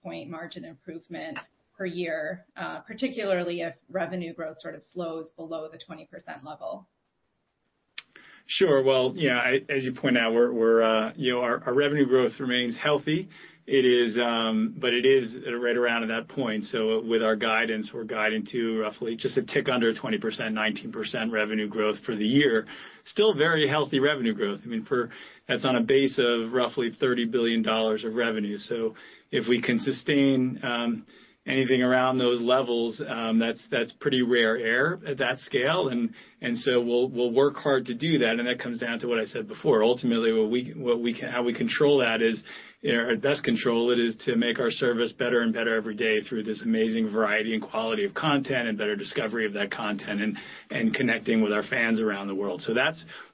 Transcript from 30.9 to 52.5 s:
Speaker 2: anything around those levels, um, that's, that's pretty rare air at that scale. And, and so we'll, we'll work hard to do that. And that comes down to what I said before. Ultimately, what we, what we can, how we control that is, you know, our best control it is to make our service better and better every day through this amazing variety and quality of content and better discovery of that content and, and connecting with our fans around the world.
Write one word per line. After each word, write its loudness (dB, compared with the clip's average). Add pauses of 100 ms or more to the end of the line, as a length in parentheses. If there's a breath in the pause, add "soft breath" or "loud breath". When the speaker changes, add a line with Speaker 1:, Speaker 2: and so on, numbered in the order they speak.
Speaker 2:
anything 2
around 2
those 2
levels, 0
um, 0
that's, 0
that's -2
pretty 2
rare 4
air 0
at -4
that -2
scale. 0
And, -2 (300 loud breath)
and -4
so 2
we'll, 2
we'll 0
work 4
hard 0
to -6
do 0
that. 2
And -2
that -2
comes -8
down -6
to -6
what 0
I -2
said -8
before. 2
Ultimately, 2
what 2
we, -2
what 0
we 0
can, -8
how -2
we 0
control 2
that 2
is, 2 (400 loud breath)
you 0
know, 2
our 0
best 0
control 2
it 2
is 0 (100)
to 0
make 2
our 0
service 0
better 2
and 0
better 0
every -4
day 2
through -6
this -6
amazing 2
variety 0
and -2
quality -2
of -6
content 0
and -4
better -2
discovery -4
of -4
that -4
content -6
and, -2 (340 loud breath)
and 0
connecting 2
with 2
our 0
fans 0
around -2
the -6
world. -4